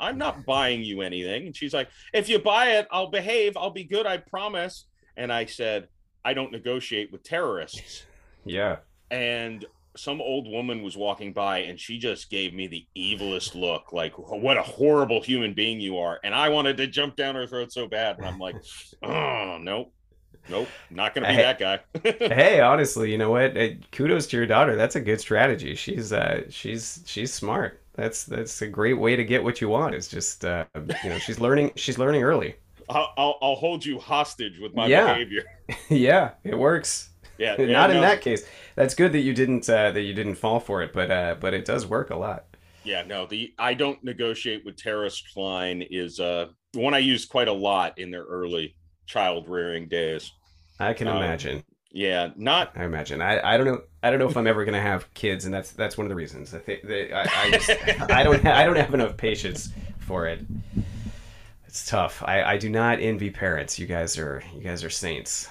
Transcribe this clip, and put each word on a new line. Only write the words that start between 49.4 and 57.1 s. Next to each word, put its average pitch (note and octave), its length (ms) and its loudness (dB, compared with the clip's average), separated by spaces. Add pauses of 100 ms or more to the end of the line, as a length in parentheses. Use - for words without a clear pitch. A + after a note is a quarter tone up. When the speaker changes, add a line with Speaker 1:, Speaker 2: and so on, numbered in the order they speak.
Speaker 1:
rearing E2+ 400 -4
days. D#2+ 440 -2 (480)
Speaker 2:
I G#2 120 0
can A2+ 160 -4
Speaker 1:
Um, E2 100 0
Speaker 2:
imagine. D2 440 -2 (300)
Speaker 1:
yeah, F2+ 440 0
not C#3+ 400 0
Speaker 2:
I F2 80 -4
imagine. D#2 380 -4
I, G#2 320 2
I - 20 8
don't C3 100 4
know. B2+ 140 0 (220)
I A#2+ 80 4
don't C3+ 80 4
know C3 100 2
if - 80 -4
I'm A2+ 120 2
ever G#2+ 160 2
gonna G#2 180 0
have G2 320 -2
kids, F#2+ 320 -2
and F#2+ 80 -4
that's, F#2+ 180 -6
that's G#2+ 240 -4
one G#2+ 100 -4
of - 40 -4
the G2 60 -4
reasons. D#2 380 -10
I D#2+ 40 -12
think - 240 -8
that G2+ 340 -4